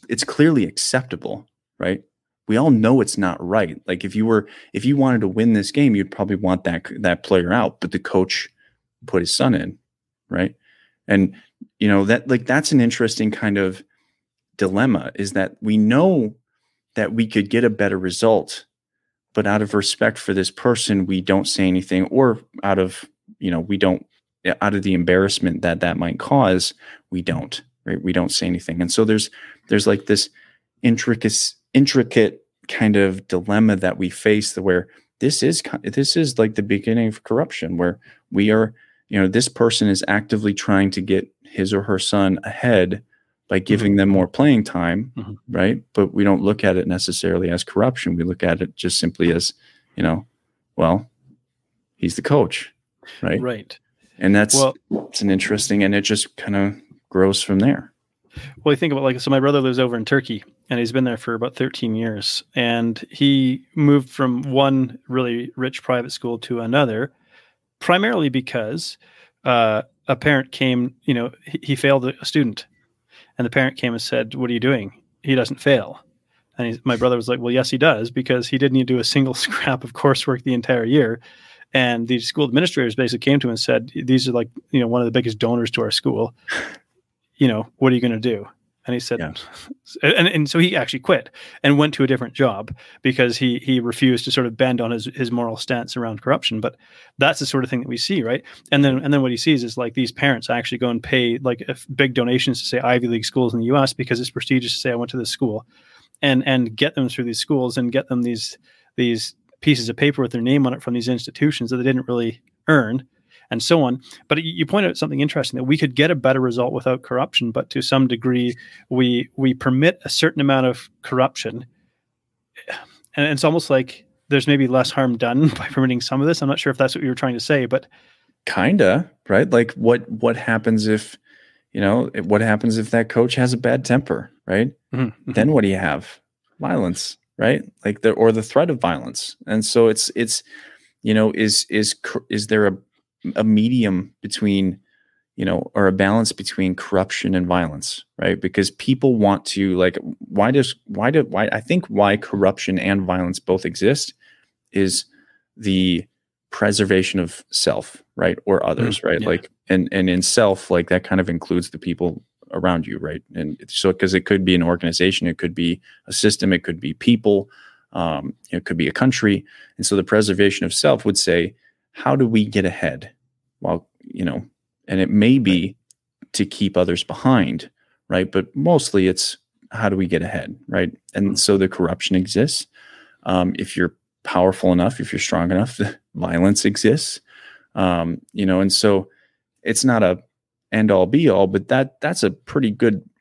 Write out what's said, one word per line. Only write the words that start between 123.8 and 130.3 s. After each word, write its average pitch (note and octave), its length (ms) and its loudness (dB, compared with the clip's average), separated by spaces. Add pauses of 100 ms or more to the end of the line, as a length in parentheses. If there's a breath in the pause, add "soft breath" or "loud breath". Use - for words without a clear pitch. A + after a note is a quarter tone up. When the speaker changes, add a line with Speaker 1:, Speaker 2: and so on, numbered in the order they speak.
Speaker 2:
there's C#3 180 2
maybe C#3 200 4
less B2 240 2
harm B2+ 260 0
done B2 320 2
<laughs> - 80 -6
by - 100 -10
permitting B2+ 340 0
some C3+ 200 -2
of D3 60 2
this. E3 140 0
I'm C#3 80 0
not C#3 100 -2
sure C#3 120 -2
if B2+ 60 -4
that's C3 180 0
what D#3+ 80 -6
you C3+ 60 0
were B2+ 60 -2
trying B2+ 200 -2
to A#2 40 -6
say, C#3 280 0
but B2+ 180 -2 (600 soft breath)
Speaker 1:
Kinda, C3 640 2 (180)
right? G2+ 220 2
Like, A#2 240 2
what, A2+ 360 0
what A#2 260 -2